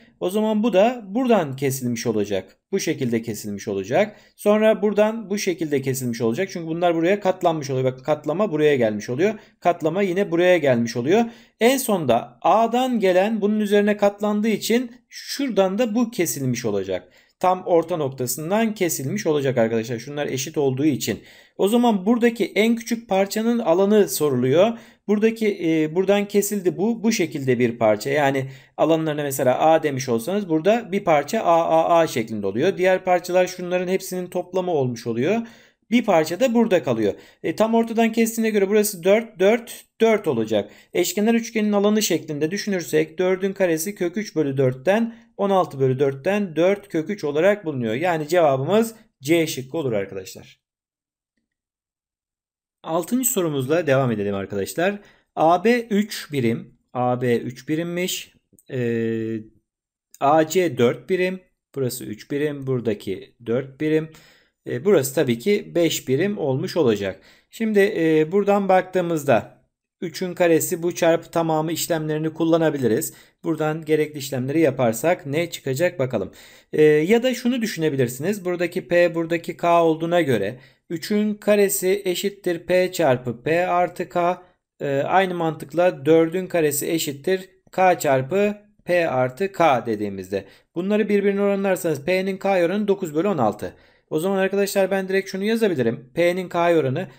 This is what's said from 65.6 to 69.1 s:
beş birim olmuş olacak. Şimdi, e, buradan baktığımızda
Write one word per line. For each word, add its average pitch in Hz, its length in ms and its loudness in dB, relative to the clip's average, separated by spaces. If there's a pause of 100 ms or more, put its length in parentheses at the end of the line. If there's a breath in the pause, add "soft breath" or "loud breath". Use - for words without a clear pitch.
beş 165 340 0
birim 190 300 0
olmuş 151 380 -4
olacak. 101 440 0 (300 soft breath)
Şimdi, 208 460 0
e, 160 360 2
buradan 202 360 2
baktığımızda 170 920 0 (420)